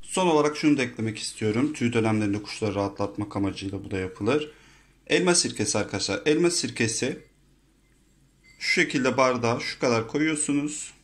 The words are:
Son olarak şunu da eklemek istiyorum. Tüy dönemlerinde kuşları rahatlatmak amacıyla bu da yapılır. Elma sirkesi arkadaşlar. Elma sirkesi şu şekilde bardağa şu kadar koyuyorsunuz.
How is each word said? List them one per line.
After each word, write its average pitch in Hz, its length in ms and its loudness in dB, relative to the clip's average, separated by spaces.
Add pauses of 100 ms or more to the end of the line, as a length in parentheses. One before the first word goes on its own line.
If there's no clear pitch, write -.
Son 185 240 0
olarak 151 300 4
şunu 147 220 4
da 131 40 2
eklemek 110 360 -4
istiyorum. 110 540 0
Tüy 120 200 0
dönemlerinde 107 500 2
kuşları 101 320 -4
rahatlatmak 101 600 -4
amacıyla 98 480 -4
bu 92 60 -12
da 98 80 -4
yapılır. 104 520 -2 (560)
Elma 175 280 2
sirkesi 165 440 0
arkadaşlar. 101 480 -4
Elma 165 240 4
sirkesi - 680 -2 (1400)
şu - 140 -2
şekilde 135 440 2
bardağa 123 440 2
şu - 180 -8
kadar 117 300 2
koyuyorsunuz. 147 840 -2 (120)